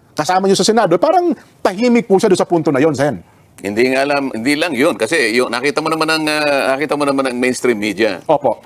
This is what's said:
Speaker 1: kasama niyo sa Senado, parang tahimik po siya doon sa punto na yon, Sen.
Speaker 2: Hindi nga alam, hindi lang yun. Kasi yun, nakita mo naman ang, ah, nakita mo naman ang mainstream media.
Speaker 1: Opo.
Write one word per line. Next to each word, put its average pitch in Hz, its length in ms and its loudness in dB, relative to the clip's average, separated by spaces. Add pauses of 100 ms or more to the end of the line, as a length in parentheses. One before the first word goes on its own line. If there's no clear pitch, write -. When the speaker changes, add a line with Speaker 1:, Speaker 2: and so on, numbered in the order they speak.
(120)
Speaker 1:
kasama 185 380 0
niyo 196 100 2
sa 185 80 0
Senado, 208 320 2
parang 349 320 2 (320)
tahimik 233 460 2
po 190 100 4
siya 226 80 2
doon 185 140 4
sa - 80 -2
punto 165 180 0
na 139 160 2
yon, 160 80 4
Sen. 131 300 -2 (380)
Speaker 2:
Hindi 104 280 -2
nga 131 180 0
alam, 143 240 -2
hindi 120 240 -2
lang 165 180 -2
yun. 143 220 0
Kasi 117 400 -2
yun, 123 160 0
nakita 135 320 -4
mo 156 80 -4
naman 160 180 -2
ang, 160 180 -2
ah, 147 480 0
nakita 143 200 -4
mo 147 100 -2
naman 135 220 0
ang 123 100 -4
mainstream 123 400 -2
media. 104 480 -2
Speaker 1:
Opo. 139 420 -2